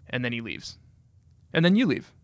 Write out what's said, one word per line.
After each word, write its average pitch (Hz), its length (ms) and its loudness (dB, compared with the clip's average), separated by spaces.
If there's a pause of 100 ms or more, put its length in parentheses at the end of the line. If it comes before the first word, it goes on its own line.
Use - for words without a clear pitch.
(100)
And 123 140 -4
then 120 80 -4
he 117 80 -8
leaves. - 380 -12 (760)
And 165 100 4
then 185 120 6
you 247 100 4
leave. - 260 -2 (120)